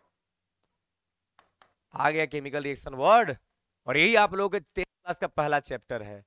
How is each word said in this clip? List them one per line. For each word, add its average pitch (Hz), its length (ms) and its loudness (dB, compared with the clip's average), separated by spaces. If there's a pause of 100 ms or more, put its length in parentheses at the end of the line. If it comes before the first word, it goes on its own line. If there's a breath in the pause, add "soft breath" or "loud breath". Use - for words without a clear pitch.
(1900)
आ 139 160 0
गया 156 160 0
केमिकल 143 380 -6
रिएक्शन 139 300 -10
वर्ड, 175 420 4 (520)
और 135 100 0
यही 214 180 4
आप 202 180 4
लोगों 196 160 -2
के 196 100 -4
टेंथ 180 260 -8
क्लास - 360 -10
का 180 60 -2
पहला 147 320 -2
चैप्टर 120 440 -8
है। 104 240 -16